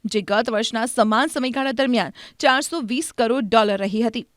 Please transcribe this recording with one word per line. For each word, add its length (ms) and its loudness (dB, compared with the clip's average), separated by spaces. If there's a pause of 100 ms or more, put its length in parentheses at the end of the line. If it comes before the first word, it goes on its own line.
જે 160 -2
ગત 300 0
વર્ષના 360 -2
સમાન 440 2
સમયગાળા 460 -2
દરમિયાન 400 0 (200)
ચારસો 460 2
વીસ 300 -4
કરોડ 340 0
ડોલર 300 4
રહી 260 -2
હતી. 220 -4 (120)